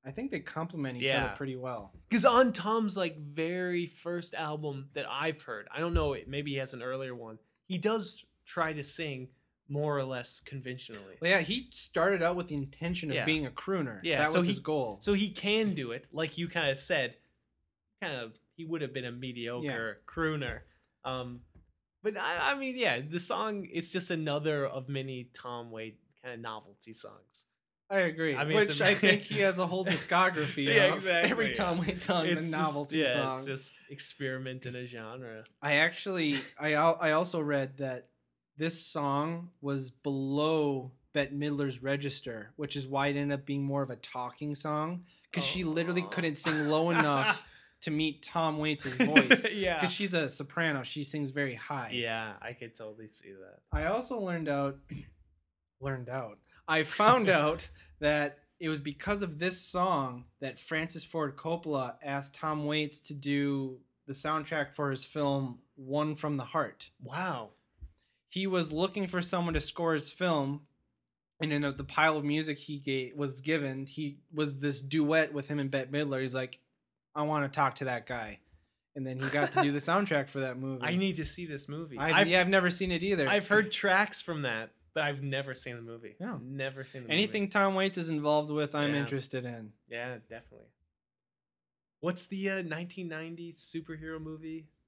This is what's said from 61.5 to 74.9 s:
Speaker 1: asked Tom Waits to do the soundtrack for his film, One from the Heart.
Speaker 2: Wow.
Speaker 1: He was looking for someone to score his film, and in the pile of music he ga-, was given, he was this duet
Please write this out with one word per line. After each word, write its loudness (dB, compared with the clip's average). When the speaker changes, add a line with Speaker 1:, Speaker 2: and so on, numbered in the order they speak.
Speaker 1:
asked -4
Tom -2
Waits 0
to -10
do 0
the -8
soundtrack -2
for 0
his -4
film, 0
One -2
from -2
the -2
Heart. -2
Speaker 2:
Wow. -4
Speaker 1:
He -2
was 2
looking 0
for -2
someone 0
to 2
score 0
his 0
film, 0
and 0
in 2
the -2
pile 4
of -2
music 0
he -10
ga-, -4
was -4
given, -2
he -8
was -2
this 0
duet 4